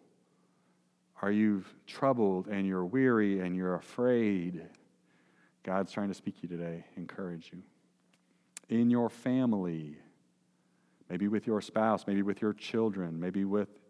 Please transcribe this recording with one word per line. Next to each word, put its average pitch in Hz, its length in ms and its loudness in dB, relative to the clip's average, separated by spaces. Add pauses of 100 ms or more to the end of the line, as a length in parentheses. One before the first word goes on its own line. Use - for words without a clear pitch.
(1200)
are 98 100 0
you 104 340 2 (220)
troubled 107 600 0
and 98 180 -2
you're 92 200 0
weary 110 540 4
and 90 140 -2
you're 92 200 0
afraid? 98 920 0 (960)
God's 95 300 -2
trying 101 160 -4
to 98 60 -4
speak - 220 -8
to - 60 -14
you - 60 -10
today, 85 360 -8 (120)
encourage 87 560 -10
you. 90 100 -16 (1080)
In 117 220 4
your 120 200 4
family, 92 880 0 (1120)
maybe 90 180 0
with 104 180 0
your 107 140 2
spouse, 110 460 0
maybe 101 160 2
with 98 180 -2
your 107 140 2
children, 98 640 -2
maybe 92 240 0
with 98 240 0 (220)